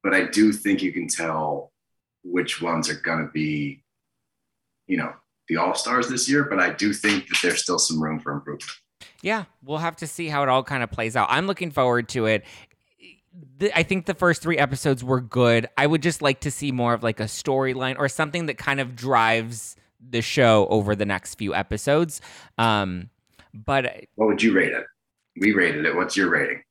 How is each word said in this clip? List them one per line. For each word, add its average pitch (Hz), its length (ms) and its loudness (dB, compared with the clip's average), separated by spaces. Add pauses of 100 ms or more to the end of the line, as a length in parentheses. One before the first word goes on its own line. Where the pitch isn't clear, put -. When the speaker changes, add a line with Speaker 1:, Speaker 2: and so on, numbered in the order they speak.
Speaker 1:
But 95 100 0
I 92 120 2
do 104 260 4
think 98 300 0
you 90 120 -2
can 85 140 -4
tell 80 640 -4 (520)
which 87 380 -2
ones 82 280 -2
are 73 60 -4
gonna 80 380 -4
be, 76 500 -4 (1040)
you 90 100 0
know, - 160 -6 (340)
the 82 100 0
all-stars 117 520 0
this 127 200 -2
year, 143 140 4
but 98 160 -2
I 90 120 2
do 104 220 0
think 101 340 -2
that - 140 -2
there's 87 200 0
still 87 180 -2
some 78 220 0
room 78 180 -4
for 71 140 -8
improvement. 71 380 -10 (500)
Speaker 2:
Yeah, 202 240 -4 (180)
we'll 147 160 -6
have 165 180 -4
to 160 100 -8
see 165 200 -8
how 147 160 -2
it 131 60 2
all 131 140 4
kinda 127 240 -4
plays 113 280 -4
out. 110 140 2
I'm 156 180 2
looking 180 240 -4
forward 123 380 2
to 117 180 -2
it. 110 180 2 (1120)
The, 196 200 -2
I 165 60 4
think 190 220 -2
the 190 80 -2
first 175 280 2
three 165 160 0
episodes 135 460 0
were 127 180 0
good. 117 460 4 (100)
I 139 100 4
would 156 140 2
just 165 200 -2
like 139 200 2
to 143 100 -4
see 143 200 -4
more 120 220 0
of, 117 100 -2
like, 113 160 -2
a 110 60 -2
storyline 131 720 -2
or 139 100 0
something 160 380 -4
that 127 100 -6
kind 139 220 -2
of 127 160 -6
drives 113 800 0 (240)
the 120 220 -4
show 113 480 6
over 104 260 2
the 101 100 -2
next 98 300 -4
few 98 180 -4
episodes. 143 680 0 (360)
Um, 101 520 0 (440)
but 127 520 -4 (100)
Speaker 1:
What 110 120 2
would 104 160 2
you 107 100 4
rate 90 200 2
it? - 120 -6 (540)
We 104 140 4
rated 80 320 2
it. 76 100 2
What's 92 220 -2
your 92 120 2
rating? 73 420 -2